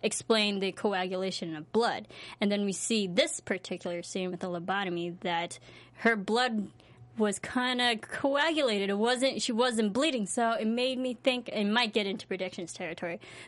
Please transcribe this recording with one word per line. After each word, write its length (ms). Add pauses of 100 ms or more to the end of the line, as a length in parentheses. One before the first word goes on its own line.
explain 560
the 100
coagulation 880
of 160
blood. 340 (340)
And 120
then 120
we 80
see 360
this 320
particular 640
scene 260
with 100
the 80
lobotomy 720
that 380 (380)
her 180
blood 540 (500)
was 220
kinda 560
coagulated. 960
It 60
wasn't, 460
she 100
wasn't 400
bleeding. 340
So 260
it 140
made 320
me 240
think, 260
it 180
might 260
get 140
into 220
predictions 440
territory, 480 (260)